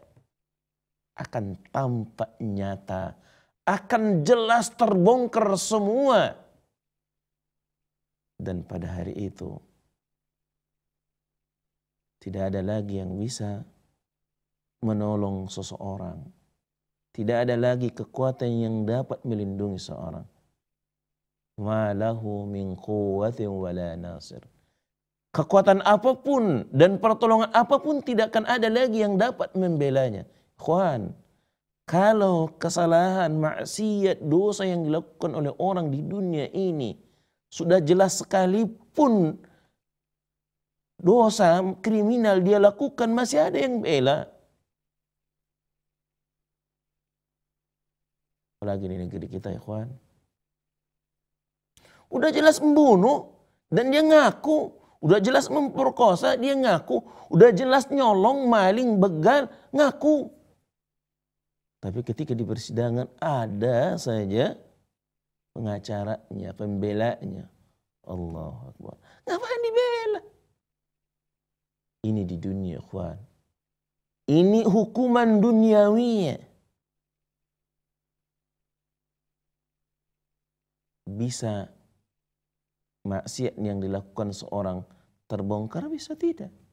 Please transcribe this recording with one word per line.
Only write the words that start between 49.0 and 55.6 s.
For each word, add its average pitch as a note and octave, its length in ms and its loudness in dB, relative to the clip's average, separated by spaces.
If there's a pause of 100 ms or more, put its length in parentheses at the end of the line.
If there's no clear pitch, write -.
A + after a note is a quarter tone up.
kita, F#2+ 240 -10
ikhwan. A2 400 -10 (2250)
Udah C#4 180 2
jelas D4+ 320 4
membunuh C#4+ 640 6 (460)
dan A#3+ 180 2
dia D4+ 160 4
ngaku. D4+ 640 4 (320)
Udah E3+ 160 6
jelas C4 320 2
memperkosa, C4 880 2